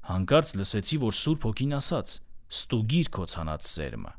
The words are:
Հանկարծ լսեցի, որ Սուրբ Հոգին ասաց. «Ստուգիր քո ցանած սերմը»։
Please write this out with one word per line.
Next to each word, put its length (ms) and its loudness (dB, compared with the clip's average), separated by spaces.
Հանկարծ 500 4
լսեցի, 480 0
որ 160 2
Սուրբ 300 2
Հոգին 300 0
ասաց. 420 0
«Ստուգիր 640 2
քո 160 -4
ցանած 420 -4
սերմը»։ 500 -4